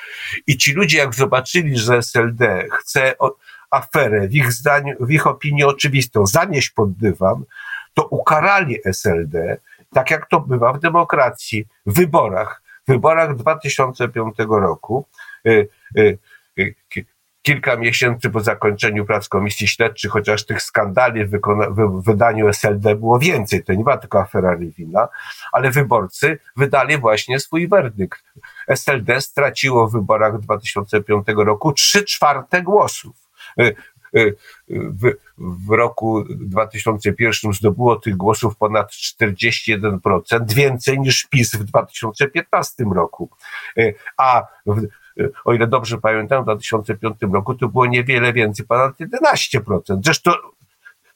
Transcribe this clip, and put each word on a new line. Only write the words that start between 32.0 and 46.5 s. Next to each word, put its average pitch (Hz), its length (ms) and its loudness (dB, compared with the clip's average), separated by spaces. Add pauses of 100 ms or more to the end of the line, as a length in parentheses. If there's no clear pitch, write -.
czwarte 147 580 0
głosów. 170 540 0 (440)
E, 117 40 4
e, 107 100 2 (960)
w, 98 440 -2 (240)
w 90 340 -10
roku 110 580 0
dwa 104 380 -4
tysiące 104 460 -2
pierwszym 107 400 -2
zdobyło 110 420 2
tych 107 220 -4
głosów 110 400 -2
ponad 104 340 0
czterdzieści - 800 -4
jeden 101 280 -2
procent, 104 540 0
więcej 131 460 2
niż 135 300 0
pis 120 260 0
w 107 80 -4
dwa 104 220 0
tysiące 113 420 -4
piętnastym - 640 -2
roku. - 360 -4 (480)
E, 110 160 2 (240)
a 127 260 2 (220)
w, 104 180 -2
e, - 460 -8 (160)
o 113 80 2
ile 117 140 2
dobrze 113 300 -2
pamiętam, 110 440 0
w 113 40 -6
dwa 110 120 -2